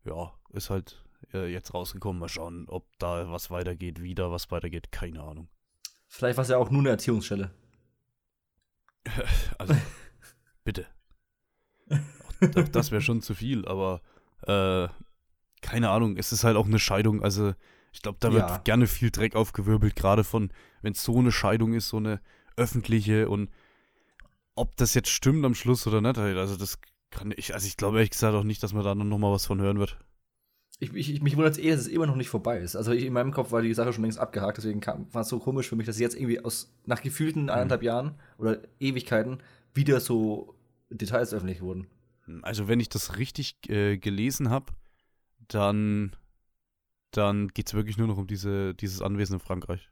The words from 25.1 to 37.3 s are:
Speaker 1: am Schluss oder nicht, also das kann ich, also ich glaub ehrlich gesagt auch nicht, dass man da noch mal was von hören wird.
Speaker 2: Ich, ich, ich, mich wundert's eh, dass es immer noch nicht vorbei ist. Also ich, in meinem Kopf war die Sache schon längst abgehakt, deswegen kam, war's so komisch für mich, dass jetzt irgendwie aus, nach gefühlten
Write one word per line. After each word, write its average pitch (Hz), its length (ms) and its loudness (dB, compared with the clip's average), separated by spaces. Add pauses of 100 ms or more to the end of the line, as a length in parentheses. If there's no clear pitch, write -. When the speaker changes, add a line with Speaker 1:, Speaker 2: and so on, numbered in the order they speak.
Speaker 1:
am 123 100 4
Schluss 120 320 2
oder 110 140 4
nicht, 117 180 2
also 98 380 -2
das 95 220 -8 (320)
kann 104 260 -8
ich, - 180 -8
also 98 120 -6
ich 98 100 -8
glaub 104 180 0
ehrlich 110 160 4
gesagt 110 240 2
auch 101 100 2
nicht, 107 180 -2
dass 95 120 -4
man 104 100 0
da 98 100 0
noch 104 240 0
mal 104 140 4
was 98 140 0
von 98 140 0
hören 101 180 2
wird. 101 180 -2 (840)
Speaker 2:
Ich, - 140 -8
ich, 147 220 -6
ich, 147 80 -4
mich 143 160 2
wundert's 151 180 4
eh, 160 140 2
dass 147 100 2
es 117 60 -4
immer 165 200 0
noch 139 100 2
nicht 127 120 -4
vorbei 117 300 -2
ist. 87 180 -8
Also 110 160 0
ich, 123 140 2
in 127 80 -4
meinem 123 180 0
Kopf 117 180 -2
war 113 120 2
die 113 100 2
Sache 117 220 0
schon 110 80 -2
längst 110 160 -2
abgehakt, 101 400 -4
deswegen 107 220 -4
kam, - 340 -6
war's 113 160 -4
so 123 80 -2
komisch 131 320 -2
für 113 60 -2
mich, 110 100 -2
dass 107 120 -6
jetzt 117 160 0
irgendwie 120 300 -2
aus, - 260 -8 (140)
nach 120 160 -2
gefühlten 156 440 -2